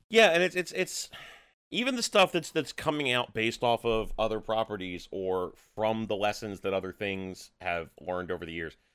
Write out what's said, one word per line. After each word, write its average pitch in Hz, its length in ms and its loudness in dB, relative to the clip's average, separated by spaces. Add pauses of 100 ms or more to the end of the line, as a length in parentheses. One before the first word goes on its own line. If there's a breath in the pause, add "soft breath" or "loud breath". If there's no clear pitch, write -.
(100)
Yeah, 220 200 10
and 170 120 4
it's, 180 140 0
it's, 180 160 -2
it's, - 380 -6 (600 loud breath)
even 180 240 -2
the 233 80 -2
stuff 190 300 4
that's, 160 180 -2
that's 147 220 -2
coming 151 400 -2
out 123 220 0
based 113 280 -2
off 117 220 2
of 110 340 0
other 110 220 0
properties 104 720 -4
or 92 400 -2 (240)
from 110 300 0
the 104 100 -2
lessons 104 440 -2
that 95 140 0
other 92 180 -2
things 95 680 -6
have 85 300 -4 (100)
learned 90 320 -4
over 85 120 -4
the 82 80 -10
years 82 240 -8 (180)